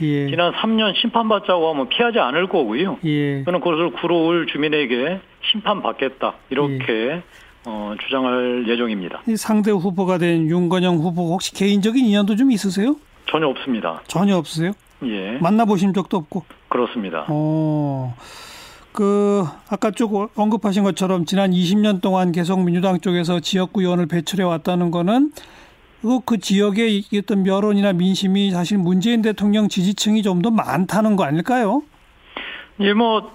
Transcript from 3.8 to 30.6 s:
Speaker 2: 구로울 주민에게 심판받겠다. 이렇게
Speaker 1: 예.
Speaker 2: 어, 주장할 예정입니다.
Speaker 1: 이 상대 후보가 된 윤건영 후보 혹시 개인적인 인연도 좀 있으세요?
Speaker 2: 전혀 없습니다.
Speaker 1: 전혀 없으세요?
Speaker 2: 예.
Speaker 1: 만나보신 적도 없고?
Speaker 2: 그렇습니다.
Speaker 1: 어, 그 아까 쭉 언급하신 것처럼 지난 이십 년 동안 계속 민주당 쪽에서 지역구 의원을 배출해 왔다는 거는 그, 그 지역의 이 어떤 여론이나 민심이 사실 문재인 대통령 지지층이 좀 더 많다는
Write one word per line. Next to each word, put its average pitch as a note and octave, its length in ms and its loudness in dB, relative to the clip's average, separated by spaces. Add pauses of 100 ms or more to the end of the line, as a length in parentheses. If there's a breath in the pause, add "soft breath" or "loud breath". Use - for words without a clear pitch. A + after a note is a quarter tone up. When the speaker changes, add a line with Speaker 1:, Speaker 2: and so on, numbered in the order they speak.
Speaker 2:
구로울 E3 560 0
주민에게 D3 720 -2 (320)
심판받겠다. C3 840 -2 (160)
이렇게 C3 420 -2
Speaker 1:
예. C3 300 -2 (440 loud breath)
Speaker 2:
어, G#2+ 360 -8
주장할 B2 640 -2
예정입니다. A2 580 -4
Speaker 1:
이 A3 100 0
상대 G#3+ 340 0
후보가 F#3 460 0
된 E3 320 2
윤건영 F3+ 480 2
후보 E3 360 0
혹시 - 200 -4
개인적인 G3+ 500 2
인연도 G#3 340 2
좀 C4+ 140 4
있으세요? G3+ 460 0 (300)
Speaker 2:
전혀 D#3 220 0
없습니다. G#2 580 -4
Speaker 1:
전혀 G3 300 2
없으세요? E3 360 -2 (320)
Speaker 2:
예. G#2 340 -4
Speaker 1:
만나보신 G3 540 2
적도 G3 240 -2
없고? E3 280 -6 (240)
Speaker 2:
그렇습니다. G2+ 600 -4
Speaker 1:
어, D3+ 840 -2 (800 loud breath)
그 G3+ 520 0 (260 loud breath)
아까 G#3+ 200 -2
쭉 G#3 460 -2
언급하신 G#3 460 0
것처럼 F#3 420 0
지난 F#3+ 280 2
이십 F3+ 260 2
년 G#3 220 2
동안 F#3 320 0
계속 F3+ 320 0
민주당 F3+ 340 2
쪽에서 F3 420 0
지역구 F#3 420 -2
의원을 F3 260 0
배출해 F3 340 -2
왔다는 F3 480 0
거는 G#3+ 400 2 (720 loud breath)
그, A#3+ 220 0
그 A3+ 140 0
지역의 G3+ 720 2
이 G3+ 60 2
어떤 G3 280 0
여론이나 G3+ 460 2
민심이 F#3+ 580 2
사실 F3+ 280 0
문재인 F#3 440 2
대통령 G#3 460 2
지지층이 G#3 540 0
좀 F3+ 200 0
더 A#3 80 2
많다는 F#3+ 640 2